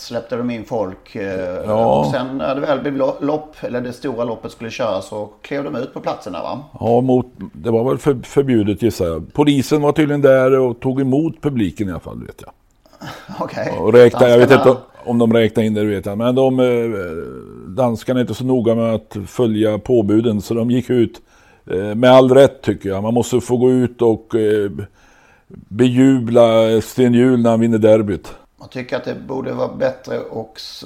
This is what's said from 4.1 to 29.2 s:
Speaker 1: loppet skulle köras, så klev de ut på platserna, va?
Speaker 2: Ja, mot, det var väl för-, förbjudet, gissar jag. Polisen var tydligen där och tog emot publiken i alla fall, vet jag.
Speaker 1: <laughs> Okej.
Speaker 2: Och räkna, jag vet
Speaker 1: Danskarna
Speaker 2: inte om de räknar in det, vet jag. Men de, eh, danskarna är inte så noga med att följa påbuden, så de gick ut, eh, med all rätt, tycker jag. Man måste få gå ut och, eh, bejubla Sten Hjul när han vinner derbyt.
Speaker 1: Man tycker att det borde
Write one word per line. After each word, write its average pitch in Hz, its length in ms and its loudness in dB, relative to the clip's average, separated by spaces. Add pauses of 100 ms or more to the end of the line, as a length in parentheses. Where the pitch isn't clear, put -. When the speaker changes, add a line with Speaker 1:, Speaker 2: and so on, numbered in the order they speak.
Speaker 1:
loppet 113 280 -10
skulle 113 180 -14
köras, 104 380 -6
så 104 220 -10 (120)
klev 143 220 -8
de - 120 -8
ut 123 180 -10
på 156 60 -12
platserna, 92 420 -10
va? 117 200 -10 (180)
Speaker 2:
Ja, 117 200 2
mot, 127 260 0 (260)
det 76 180 -8
var 113 140 0
väl 135 140 -2
för-, 131 280 -2
förbjudet, 113 560 0
gissar 101 240 -2
jag. 82 260 -8
Polisen 147 500 0
var 147 100 2
tydligen 147 300 0
där 135 360 4
och 123 220 -2
tog 131 200 -4
emot 139 420 -2
publiken 107 460 -4
i - 20 -6
alla 78 100 -8
fall, 58 260 -14
vet - 160 -20
jag. - 100 -20 (840)
Speaker 1:
<laughs> - 20 -10
Okej. 143 380 -8
Speaker 2:
Och 101 140 0
räkna, 120 360 8
jag 120 100 6
vet 123 100 6
Speaker 1:
Danskarna 135 280 6
Speaker 2:
inte 120 60 -14 (280)
om 117 80 0
de 113 140 2
räknar 113 300 2
in 110 120 -2
det, 104 100 -2
vet 101 220 -4
jag. 101 120 -6
Men 120 160 0
de, 131 260 2
eh, 127 60 2 (1120)
danskarna 127 440 -2
är - 20 0
inte 110 120 -4
så 123 100 -10
noga 120 300 2
med 113 200 0
att 110 220 -8 (100)
följa 107 520 0
påbuden, 110 640 2
så 117 140 -6
de 117 160 -2
gick 120 200 -2
ut, 120 300 0 (500)
eh, 104 240 -4
med 127 160 4
all 131 240 8
rätt, 131 280 6
tycker 98 260 -4
jag. 95 140 -4
Man 113 120 -2
måste 120 260 0
få 123 160 -2
gå 123 140 4
ut 123 320 0
och, 113 320 0
eh, 107 360 0 (800)
bejubla 117 1300 2
Sten 123 340 0
Hjul 123 280 4
när 117 80 2
han 113 100 2
vinner 117 180 2
derbyt. 107 560 2 (220)
Speaker 1:
Man - 120 -20
tycker 127 280 -10
att 123 80 -8
det 127 100 -8
borde 131 380 -10